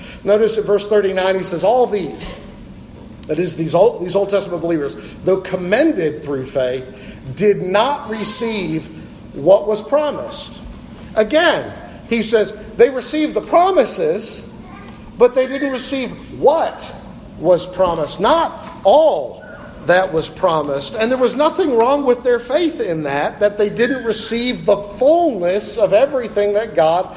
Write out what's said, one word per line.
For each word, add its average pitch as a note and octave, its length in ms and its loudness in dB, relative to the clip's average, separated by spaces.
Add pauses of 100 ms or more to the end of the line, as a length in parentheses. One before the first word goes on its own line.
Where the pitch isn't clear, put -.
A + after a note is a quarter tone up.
(240)
Notice G#3+ 340 4
at G3+ 60 0
verse G3+ 240 2
thirty-nine, F#3+ 480 2
he F#3+ 80 -2
says, E3 200 -4
"All A#3+ 220 4
these," F#3+ 480 -4 (920)
that D3+ 100 -2
is, E3+ 180 -2
these D#3+ 200 -2
Old, F3+ 280 4
these F3+ 120 -4
Old G3 140 2
Testament F3 320 -2
believers, D#3 340 -2 (280)
"though F#3+ 180 2
commended F#3 840 0
through C#3 220 -4
faith, C3 400 -2 (500)
did F#3+ 260 2
not G#3 480 0
receive G#3 800 -4 (440)
what F#3+ 340 4
was G#3+ 160 0
promised." C4 760 -4 (560)
Again, A3 560 2 (380)
he A3+ 140 0
says, G#3+ 300 2 (220)
they B3 140 8
received D4+ 460 -2
the D#4 60 0
promises, B3 1040 2 (720)
but A#3+ 160 6
they C4 140 2
didn't C4+ 240 -4
receive B3+ 380 -4 (300)
what C4+ 540 0 (460)
was E3+ 260 0
promised, E3 540 -2
not D4 480 0 (160)
all G3+ 600 2 (420)
that F#3 260 4
was D#3+ 160 -2
promised. D3 680 -2
And A3+ 160 0
there C4 60 2
was A#3+ 180 2
nothing D4+ 420 2
wrong C4+ 280 4
with A#3+ 180 2
their A#3+ 160 2
faith D4+ 420 0
in E3 220 -2
that, C#3+ 360 -2
that G#3 180 2
they G#3 120 2
didn't A#3+ 340 0
receive A#3 640 -2
the G3+ 120 4
fullness A3+ 1000 2
of F#3+ 160 4
everything G#3+ 600 2
that G3+ 220 -2
God E3 300 4 (120)